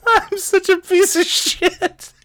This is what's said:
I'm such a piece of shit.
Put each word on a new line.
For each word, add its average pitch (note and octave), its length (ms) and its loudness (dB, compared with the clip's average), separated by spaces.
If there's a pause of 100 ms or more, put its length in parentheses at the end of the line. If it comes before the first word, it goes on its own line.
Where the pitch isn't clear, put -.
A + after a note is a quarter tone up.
I'm A4+ 300 0
such F#4+ 320 -2
a F#4 80 4
piece F#4 380 2
of E4+ 100 0
shit. - 880 -4 (120)